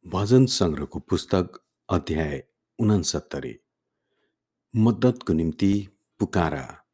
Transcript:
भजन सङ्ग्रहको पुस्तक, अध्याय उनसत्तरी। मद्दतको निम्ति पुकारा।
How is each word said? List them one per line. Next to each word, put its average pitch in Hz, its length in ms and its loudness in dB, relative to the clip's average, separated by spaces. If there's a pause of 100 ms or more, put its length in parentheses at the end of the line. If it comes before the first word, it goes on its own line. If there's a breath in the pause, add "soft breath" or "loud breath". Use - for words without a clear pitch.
भजन 104 400 4
सङ्ग्रहको 76 520 -2
पुस्तक, 92 480 0 (440)
अध्याय 78 520 -2 (360)
उनसत्तरी। 92 760 -2 (1200)
मद्दतको 113 560 2
निम्ति 98 560 0 (320)
पुकारा। 78 460 -2 (280)